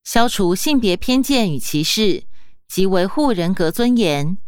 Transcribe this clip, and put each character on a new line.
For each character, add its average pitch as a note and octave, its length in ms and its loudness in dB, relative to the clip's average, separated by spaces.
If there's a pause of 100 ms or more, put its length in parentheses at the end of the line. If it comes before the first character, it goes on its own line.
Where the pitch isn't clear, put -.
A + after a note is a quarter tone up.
消 A#3 260 2
除 F3+ 240 0
性 C#4+ 260 0
别 G3 160 2
偏 B3+ 280 0
见 A#3 280 2
与 C#3 60 -2
歧 D3 260 -2
视， G#3 420 0 (420)
及 - 180 0
维 F#3 220 2
护 C#4+ 240 0
人 F3 200 -2
格 F3 200 0
尊 A#3+ 260 2
严， D#3+ 400 0 (100)